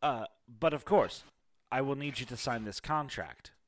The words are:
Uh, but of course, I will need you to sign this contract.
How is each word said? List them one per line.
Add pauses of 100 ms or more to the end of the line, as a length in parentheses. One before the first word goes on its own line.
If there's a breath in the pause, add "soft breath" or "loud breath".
Uh, (220)
but
of
course, (480)
I
will
need
you
to
sign
this
contract. (160)